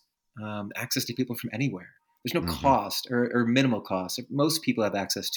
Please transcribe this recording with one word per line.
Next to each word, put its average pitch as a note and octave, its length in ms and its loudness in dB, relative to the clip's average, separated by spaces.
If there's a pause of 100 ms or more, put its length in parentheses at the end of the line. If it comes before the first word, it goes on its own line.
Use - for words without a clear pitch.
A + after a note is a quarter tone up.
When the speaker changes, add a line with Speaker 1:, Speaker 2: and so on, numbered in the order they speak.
(420)
Speaker 1:
um, G#2 340 -6
access B2 280 -2
to - 80 -8
people B2 240 -4
from A#2 160 -8
anywhere. G#2+ 380 -4 (340)
There's - 100 -4
no E3+ 60 2
Speaker 2:
Mm-hmm. E2+ 220 -2
Speaker 1:
cost A2+ 480 4
or, A#2+ 240 2
or A#2+ 100 4
minimal A#2+ 380 4
cost. F#2 360 -2 (120)
Most D3+ 320 2
people A#2 200 2
have G2 120 2
access G2 420 -2